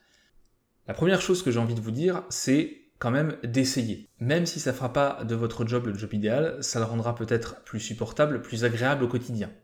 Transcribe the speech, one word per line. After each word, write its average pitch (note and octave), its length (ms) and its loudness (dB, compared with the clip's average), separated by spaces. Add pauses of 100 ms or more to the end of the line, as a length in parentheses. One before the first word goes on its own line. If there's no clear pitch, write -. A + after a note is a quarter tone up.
(880)
La - 60 -6
première F3+ 260 4
chose F3+ 220 2
que C#3 80 2
j'ai A#2 100 4
envie A#2 140 0
de A2+ 80 -4
vous A2+ 100 -6
dire, E3 380 0
c'est - 540 0 (160)
quand A#2+ 100 0
même D3 340 2
d'essayer. A#2 640 0 (120)
Même D#3 260 2
si E3 140 -6
ça C3 120 -2
fera B2 220 -4
pas C#3 300 2
de A#2 100 -2
votre A2+ 340 0
job A#2+ 200 0
le G2+ 100 -2
job A2 160 -6
idéal, A#2+ 480 2
ça - 160 -4
le A2+ 80 2
rendra A2+ 300 -2
peut-être A2+ 480 -2
plus - 160 -8
supportable, A#2 640 -2
plus A#2 220 -2
agréable B2 380 2
au A#2+ 40 2
quotidien. A#2+ 420 -2 (140)